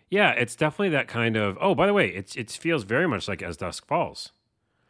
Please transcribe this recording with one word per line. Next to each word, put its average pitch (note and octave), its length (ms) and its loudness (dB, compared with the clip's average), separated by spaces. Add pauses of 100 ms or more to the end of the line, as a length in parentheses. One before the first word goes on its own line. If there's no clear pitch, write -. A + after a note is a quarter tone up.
(100)
yeah, F#3+ 220 4
it's A#2 240 -2
definitely E3+ 340 0
that C#3 160 0
kind A2+ 300 0
of, G#2 240 0
oh, F#3+ 160 4
by E3+ 100 4
the G3+ 80 4
way, F3 140 4
it's, F#2 260 -8
it A#2 160 -8
feels E3 320 -2
very A#2 240 0
much G#2+ 220 -2
like F2+ 120 -6
As F2 160 -8
Dusk - 300 -8
Falls. C#3+ 460 -4 (580)